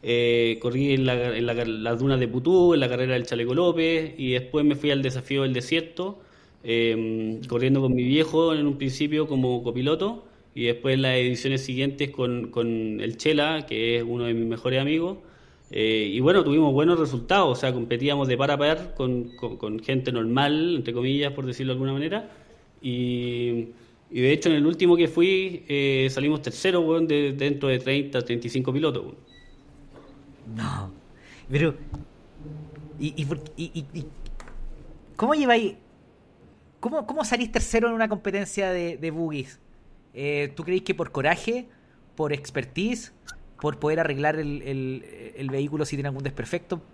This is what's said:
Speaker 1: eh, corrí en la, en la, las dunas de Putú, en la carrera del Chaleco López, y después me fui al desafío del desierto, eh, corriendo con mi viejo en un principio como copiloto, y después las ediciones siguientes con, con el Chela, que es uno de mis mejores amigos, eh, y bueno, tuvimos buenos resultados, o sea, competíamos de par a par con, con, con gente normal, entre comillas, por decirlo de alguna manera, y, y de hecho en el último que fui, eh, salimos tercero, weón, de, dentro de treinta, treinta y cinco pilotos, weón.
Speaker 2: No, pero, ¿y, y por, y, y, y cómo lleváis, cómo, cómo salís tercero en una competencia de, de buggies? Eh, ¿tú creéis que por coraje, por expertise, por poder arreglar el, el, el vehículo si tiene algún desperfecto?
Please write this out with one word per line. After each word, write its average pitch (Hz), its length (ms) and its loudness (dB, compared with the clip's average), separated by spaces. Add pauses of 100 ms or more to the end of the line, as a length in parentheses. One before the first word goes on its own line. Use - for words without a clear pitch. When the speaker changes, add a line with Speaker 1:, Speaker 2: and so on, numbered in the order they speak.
Speaker 1:
eh, 120 580 2
corrí 135 340 0
en 131 120 2
la, 123 320 0
en 117 80 0
la, 120 80 0
las 117 460 -2
dunas 135 200 2
de 123 80 2
Putú, 170 460 6
en 156 60 6
la 131 100 2
carrera 127 240 0
del 120 120 0
Chaleco 120 280 -2
López, 160 640 2
y 127 140 -2
después 127 340 0
me 147 100 4
fui 147 140 0
al 139 140 2
desafío 131 400 -2
del 135 100 0
desierto, 165 680 -4 (440)
eh, 113 840 0
corriendo 131 340 2
con 127 120 2
mi 127 100 2
viejo 156 520 4
en 147 100 2
un 139 140 0
principio 147 480 0
como 127 340 0
copiloto, 147 640 -2 (300)
y 120 80 -4
después 120 340 2
las 131 200 4
ediciones 127 460 0
siguientes 139 460 -2
con, 123 380 -2
con 113 520 -2
el 107 180 -4
Chela, 151 500 0
que 117 300 0
es 120 100 -2
uno 120 160 -4
de 117 100 0
mis 113 140 0
mejores 127 340 0
amigos, 165 380 -2 (540)
eh, 107 380 2
y 110 80 -2
bueno, 170 240 6
tuvimos 147 300 4
buenos 165 260 4
resultados, 135 580 2
o - 20 -8
sea, 131 120 0
competíamos 127 560 0
de 127 100 2
par 139 140 2
a 143 60 2
par 156 360 0
con, 123 440 -2
con, 113 180 -8
con 107 240 -6
gente 127 320 -2
normal, 143 640 0
entre 120 160 -4
comillas, 135 400 -2
por 135 140 -8
decirlo 131 260 -4
de 127 40 -2
alguna 135 180 -2
manera, 165 360 -4 (520)
y, 120 880 -4 (420)
y - 80 -6
de 131 140 6
hecho 156 160 2
en 160 60 6
el 147 100 4
último 170 320 6
que 165 100 6
fui, 185 640 2
eh, 139 420 2
salimos 143 300 0
tercero, 180 400 0
weón, 165 260 2
de, 147 240 2
dentro 139 380 0
de 127 100 4
treinta, 135 420 0
treinta 120 260 -4
y - 20 -4
cinco 131 240 -2
pilotos, 143 300 0
weón. - 120 -12 (1400)
Speaker 2:
No, 95 340 -6 (580)
pero, 143 260 2 (1200)
¿y, 151 160 -4
y 156 80 -4
por, 143 160 -4 (160)
y, 160 180 -8
y, 160 120 -8 (120)
y 151 80 -8 (1080)
cómo 269 200 2
lleváis, 233 400 4 (1080)
cómo, 262 260 -2
cómo 285 160 -4
salís 233 260 -2
tercero - 380 2
en 233 60 0
una 226 160 0
competencia 196 600 -2
de, 170 260 -4
de 160 140 -4
buggies? 151 500 -6 (520)
Eh, 143 400 -2
¿tú 160 100 -10
creéis 185 180 0
que - 140 -2
por 165 180 -6
coraje, 175 540 0 (480)
por 151 180 -2
expertise, 165 800 -4 (480)
por 147 160 -2
poder 156 220 0
arreglar 151 400 0
el, 147 240 -6
el, 131 420 -6 (320)
el 135 140 -6
vehículo 147 340 -2
si 143 100 -6
tiene 139 140 -4
algún 135 140 -8
desperfecto? 165 580 -6 (120)